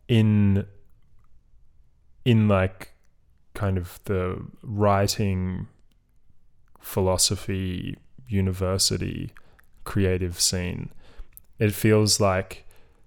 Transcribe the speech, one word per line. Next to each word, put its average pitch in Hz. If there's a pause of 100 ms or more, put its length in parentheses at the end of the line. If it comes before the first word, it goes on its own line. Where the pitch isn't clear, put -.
in, 104 (1600)
in, 110
like, 95 (680)
kind 95
of 87
the 92 (200)
writing, 98 (1120)
philosophy, 92 (300)
university, 95 (520)
creative 92
scene, 87 (680)
it 104
feels 107
like 98 (420)